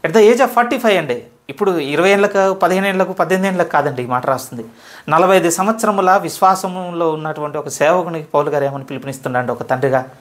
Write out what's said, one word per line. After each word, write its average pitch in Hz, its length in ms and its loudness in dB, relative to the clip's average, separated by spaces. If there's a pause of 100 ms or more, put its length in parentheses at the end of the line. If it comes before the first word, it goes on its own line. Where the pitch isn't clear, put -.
At 160 60 -4
the 220 220 6
age 240 80 2
of 247 80 2 (100)
forty-five 233 380 0
అండి, 127 260 -4 (260)
ఇప్పుడు 196 220 -2
ఇరవై 165 380 0
ఏళ్ళకు, 196 440 2
పదిహేను 190 340 0
ఏళ్ళకు, 190 260 0
పద్దెనిమిది 185 400 0
ఏళ్ళకు 175 160 0
కాదండి 143 340 0
ఈ - 20 -8
మాట 123 200 -4
రాస్తుంది. 127 400 -4 (440)
నలభై 175 280 4
ఐదు 170 120 2
సంవత్సరముల 196 680 2
విశ్వాసంలో 180 920 -2
ఉన్నటువంటి 151 460 -6
ఒక 135 100 -8
సేవకునికి 165 580 0
పౌలు 147 240 0
గారు 143 140 0
ఏమని 135 200 -4
పిలుపునిస్తున్నాడు 135 580 -6
అంటే, 120 220 -4
ఒక - 60 -8
తండ్రిగా 131 360 0 (160)